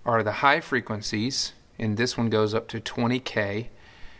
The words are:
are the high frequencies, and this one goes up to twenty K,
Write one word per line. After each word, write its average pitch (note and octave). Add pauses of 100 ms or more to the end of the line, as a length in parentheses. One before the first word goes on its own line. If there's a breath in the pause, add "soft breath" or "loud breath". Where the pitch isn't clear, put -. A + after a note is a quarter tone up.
are A2+
the G#2
high C#3+
frequencies, A2+ (260)
and G#2+
this A#2+
one A#2
goes G#2+
up A2
to -
twenty B2
K, G#2 (500 loud breath)